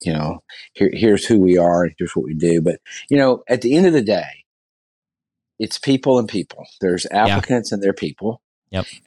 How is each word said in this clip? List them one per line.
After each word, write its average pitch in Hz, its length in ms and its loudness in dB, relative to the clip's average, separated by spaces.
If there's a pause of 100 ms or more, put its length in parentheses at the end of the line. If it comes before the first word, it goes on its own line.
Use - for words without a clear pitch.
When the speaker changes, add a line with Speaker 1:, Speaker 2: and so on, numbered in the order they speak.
Speaker 1:
you 82 120 -4
know, 78 300 -6 (300)
"Here, - 200 0
here's 101 320 2
who 110 140 4
we 90 180 4
are, 87 260 2
and 82 140 -4
here's - 180 -8
what 80 100 -2
we 78 100 -8
do." 85 260 0
But, 85 180 -2 (300)
you 143 80 2
know, 131 320 2
at 127 120 0
the 123 140 0
end 185 120 4
of 165 60 4
the 143 100 2
day, 87 420 -4 (1120)
it's 110 200 -8
people 131 400 2
and 110 100 -2
people. - 360 -8 (140)
There's 90 320 -2
Speaker 2:
Yeah. 104 140 2
Speaker 1:
applicants 98 460 -2
and 104 100 -4
they're 98 120 0
people. 98 480 -8 (300)
Speaker 2:
Yep. 92 140 -4 (220)